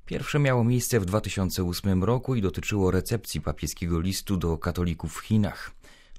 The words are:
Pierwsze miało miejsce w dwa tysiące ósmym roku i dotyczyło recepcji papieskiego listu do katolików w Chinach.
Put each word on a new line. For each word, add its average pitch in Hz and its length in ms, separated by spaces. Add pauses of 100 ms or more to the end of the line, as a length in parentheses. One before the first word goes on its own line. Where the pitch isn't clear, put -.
Pierwsze - 340
miało 131 240
miejsce 120 360
w 98 60
dwa 101 160
tysiące 95 420
ósmym 92 400
roku 123 320
i 117 60
dotyczyło 92 500
recepcji 92 500
papieskiego 82 580
listu 95 380
do 82 200
katolików 87 560
w - 80
Chinach. 107 500 (480)